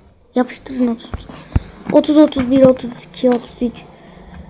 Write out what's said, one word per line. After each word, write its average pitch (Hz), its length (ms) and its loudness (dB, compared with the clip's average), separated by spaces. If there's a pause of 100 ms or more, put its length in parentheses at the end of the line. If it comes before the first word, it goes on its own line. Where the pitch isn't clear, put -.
(340)
Yapıştırın 247 520 -4
otuz. 233 240 -8 (800)
Otuz, 294 240 2
otuz 285 340 2
bir, 269 140 4
otuz 254 260 2 (180)
iki, - 220 -2
otuz 240 300 -4
üç. 240 240 -8 (640)